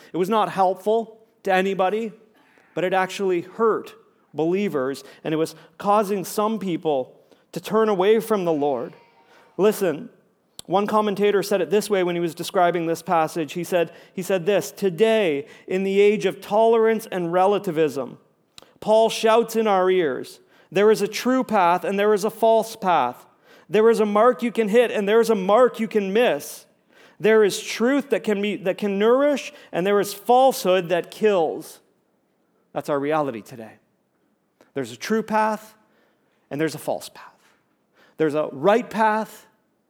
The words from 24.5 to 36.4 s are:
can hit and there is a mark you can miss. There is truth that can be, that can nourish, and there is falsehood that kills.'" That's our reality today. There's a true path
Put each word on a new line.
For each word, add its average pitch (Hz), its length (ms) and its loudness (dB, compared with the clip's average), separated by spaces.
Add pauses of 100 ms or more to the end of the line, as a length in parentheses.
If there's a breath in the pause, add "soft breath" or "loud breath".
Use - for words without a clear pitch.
can 220 160 -2
hit 220 240 2
and 196 160 -2
there 220 140 4
is 226 80 0
a 226 60 4
mark 220 440 2
you 220 80 -4
can 196 240 -2
miss. 190 540 -2 (560 soft breath)
There 220 200 4
is 185 200 2
truth 269 480 0
that 196 140 -2
can 202 180 -2
be, 202 160 -4
that 175 200 -4
can 202 220 -4
nourish, 262 540 2 (180 loud breath)
and 175 160 -2
there 202 140 2
is 202 120 -4
falsehood 190 760 2
that 170 200 -2
kills.'" 160 680 -2 (920)
That's 147 160 -8
our 143 100 0
reality 143 420 -2
today. 110 340 -20 (960 soft breath)
There's 123 180 -6
a 123 60 -16
true 220 260 -2
path 214 500 -4 (800)